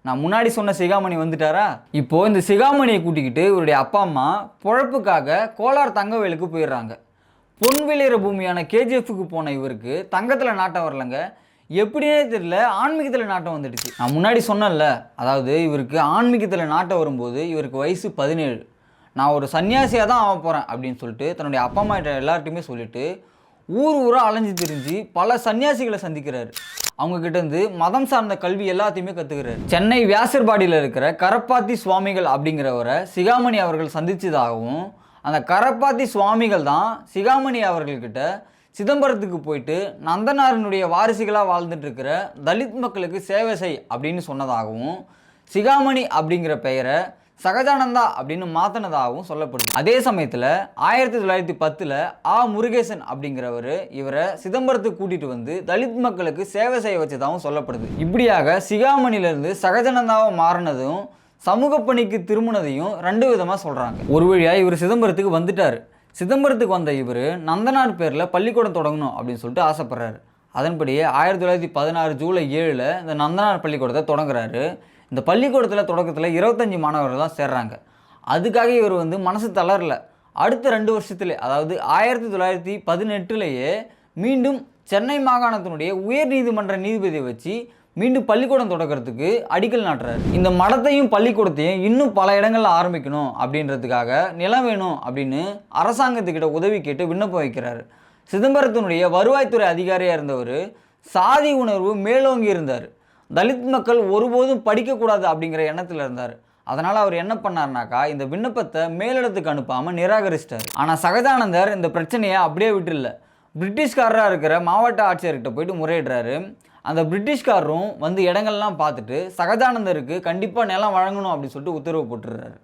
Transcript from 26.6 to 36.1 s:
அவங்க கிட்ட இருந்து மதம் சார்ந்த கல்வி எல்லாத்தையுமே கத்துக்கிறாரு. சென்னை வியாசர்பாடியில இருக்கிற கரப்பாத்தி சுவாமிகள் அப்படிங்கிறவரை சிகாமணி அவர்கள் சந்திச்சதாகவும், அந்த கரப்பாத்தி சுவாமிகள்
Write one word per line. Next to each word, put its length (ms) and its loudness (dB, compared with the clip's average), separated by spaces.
அவங்க 240 -4
கிட்ட 180 -2
இருந்து 320 0
மதம் 360 0
சார்ந்த 320 0
கல்வி 340 -2
எல்லாத்தையுமே 420 -2
கத்துக்கிறாரு. 520 -8
சென்னை 400 4
வியாசர்பாடியில 720 4
இருக்கிற 340 2
கரப்பாத்தி 640 2
சுவாமிகள் 500 0
அப்படிங்கிறவரை 840 0
சிகாமணி 420 4
அவர்கள் 460 -2
சந்திச்சதாகவும், 880 -2
அந்த 180 0
கரப்பாத்தி 640 2
சுவாமிகள் 600 2